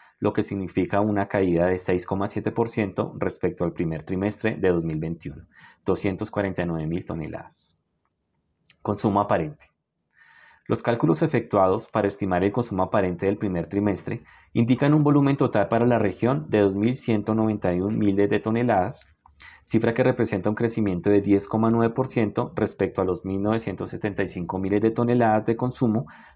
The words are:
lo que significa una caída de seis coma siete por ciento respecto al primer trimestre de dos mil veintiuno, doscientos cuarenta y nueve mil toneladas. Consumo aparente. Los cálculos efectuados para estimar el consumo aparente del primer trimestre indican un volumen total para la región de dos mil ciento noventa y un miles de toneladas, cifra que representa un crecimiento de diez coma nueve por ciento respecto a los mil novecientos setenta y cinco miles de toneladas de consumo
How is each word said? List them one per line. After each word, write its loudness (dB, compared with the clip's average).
lo 0
que 0
significa -2
una 0
caída 2
de 0
seis -2
coma -2
siete -4
por -2
ciento -4
respecto -4
al -2
primer -4
trimestre -4
de 2
dos 2
mil -4
veintiuno, -8
doscientos -2
cuarenta -4
y -2
nueve -4
mil -4
toneladas. -12
Consumo 2
aparente. -2
Los -2
cálculos 2
efectuados 2
para 0
estimar 0
el 4
consumo -2
aparente 0
del 0
primer -2
trimestre -2
indican 4
un 4
volumen 4
total 2
para 4
la 4
región 0
de 4
dos 4
mil 0
ciento -2
noventa 0
y 0
un -2
miles 2
de 2
toneladas, 0
cifra 2
que 0
representa 0
un -2
crecimiento -2
de 6
diez 2
coma 0
nueve 2
por -2
ciento -2
respecto -2
a 2
los -2
mil -4
novecientos -4
setenta -6
y -2
cinco -8
miles 0
de 2
toneladas 2
de 0
consumo -2